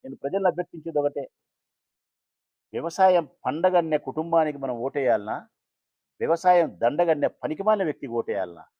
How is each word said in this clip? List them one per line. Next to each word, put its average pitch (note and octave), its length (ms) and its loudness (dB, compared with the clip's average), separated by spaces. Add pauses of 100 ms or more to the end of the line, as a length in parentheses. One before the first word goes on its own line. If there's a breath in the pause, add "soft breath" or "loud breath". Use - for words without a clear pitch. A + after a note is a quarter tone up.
నేను - 180 -12
ప్రజలను F#3+ 280 -2
అభ్యర్థించేది D#3+ 500 -6
ఒకటే, C#3+ 240 -4 (1500)
వ్యవసాయం E3+ 520 2 (200)
పండగ D#3+ 340 0
అనే D#3+ 280 0
కుటుంబానికి D#3 560 0
మనం B2+ 120 -4 (100)
ఓటేయాలనా, A#2+ 500 0 (880)
వ్యవసాయం E3+ 480 4 (140)
దండగన్నే D3 460 2 (140)
పనికిమాలిన F#3+ 460 0
వ్యక్తికి C3+ 300 -8
ఓటేయాలనా? F#2 460 -4 (160)